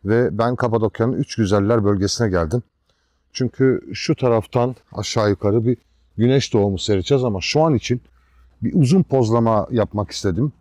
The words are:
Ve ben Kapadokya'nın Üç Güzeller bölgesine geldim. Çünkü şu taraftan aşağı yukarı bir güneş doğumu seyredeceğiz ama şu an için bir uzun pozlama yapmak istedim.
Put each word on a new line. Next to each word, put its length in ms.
Ve 340
ben 180
Kapadokya'nın 560
Üç 240
Güzeller 480
bölgesine 440
geldim. 340
Çünkü 480
şu 240
taraftan 600
aşağı 380
yukarı 360
bir 100
güneş 360
doğumu 260
seyredeceğiz 460
ama 160
şu 220
an 120
için 280
bir 120
uzun 280
pozlama 680
yapmak 400
istedim. 500